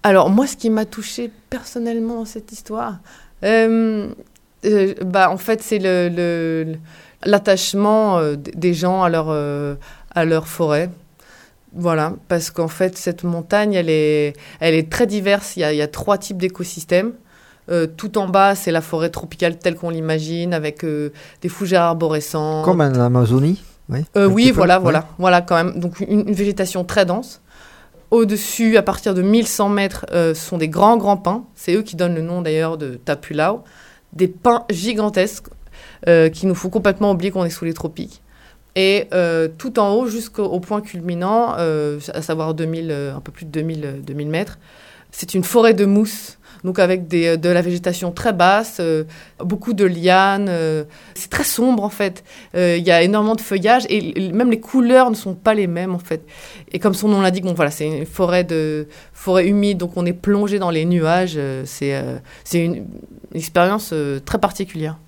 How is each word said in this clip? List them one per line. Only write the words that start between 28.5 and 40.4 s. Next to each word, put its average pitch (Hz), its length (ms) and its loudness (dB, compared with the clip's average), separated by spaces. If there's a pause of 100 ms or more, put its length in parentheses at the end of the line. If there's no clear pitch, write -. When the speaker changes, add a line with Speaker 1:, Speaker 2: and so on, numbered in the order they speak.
Speaker 1:
à 202 60 6
partir 196 300 -2
de 180 100 0
mille 214 260 4
cent 202 200 -2
mètres, 202 440 -2
euh, 165 200 2
sont 160 260 -6
des 160 100 -2
grands, 196 280 4
grands 202 200 2
pins. 196 260 -4 (140)
C'est - 180 -2
eux 214 80 2
qui 214 140 -10
donnent 175 180 0
le 160 80 -4
nom, 175 180 -4
d'ailleurs, 160 380 -2
de 135 160 -8
Tapulao. 151 680 -4 (480)
Des 185 160 0
pins 233 420 2
gigantesques, 208 800 -2 (580)
euh, 165 220 6
qui 165 180 -2
nous 185 80 2
font 185 160 -6
complètement 202 400 0
oublier 190 220 0
qu'on 190 120 -2
est 170 60 -2
sous 175 140 -10
les 165 100 -4
tropiques. - 480 -12 (540)
Et, 196 360 2
euh, 165 440 0
tout 254 220 -4
en 202 160 2
haut, 247 120 0
jusqu'au, 220 380 -6